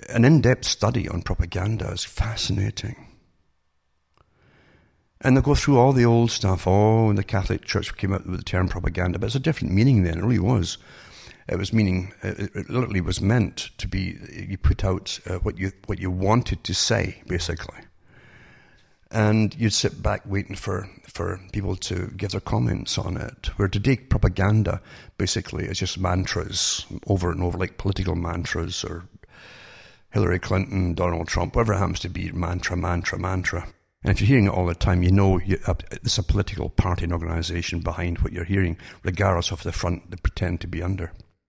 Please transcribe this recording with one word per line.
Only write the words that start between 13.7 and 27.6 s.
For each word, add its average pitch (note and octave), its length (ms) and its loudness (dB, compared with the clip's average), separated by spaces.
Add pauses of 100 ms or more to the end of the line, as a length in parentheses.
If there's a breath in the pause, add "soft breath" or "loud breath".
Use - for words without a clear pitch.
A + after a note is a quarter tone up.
to - 100 -6
be, F#2 300 -4 (140)
you F#2+ 260 -8
put - 260 2
out, F#2+ 340 -2 (100)
uh, F#2 80 -4
what F2 220 -4
you, F#2+ 140 -4 (140)
what G2 120 -4
you F#2 140 -4
wanted G2 540 2
to - 80 -4
say, - 520 -2
basically. - 540 -6 (1300 soft breath)
And G#2+ 440 4
you'd G#2+ 160 2
sit - 320 -2
back G2+ 220 -2
waiting G2 320 -6
for, F#2+ 320 -6 (180)
for F2+ 320 -6 (140)
people F#2+ 240 -4
to F#2 400 -6
give G2 140 -6
their G2 100 -4
comments - 560 -2
on - 180 -4
it. - 400 -10
Where G2+ 140 2
today, G#2 260 2
propaganda, G2 840 2 (360 loud breath)
basically, F2+ 480 -2
is - 140 -6
just - 180 -4
mantras - 880 -2 (220)
over F2+ 240 2
and E2+ 100 -4
over, F2+ 160 -2
like F#2 200 -4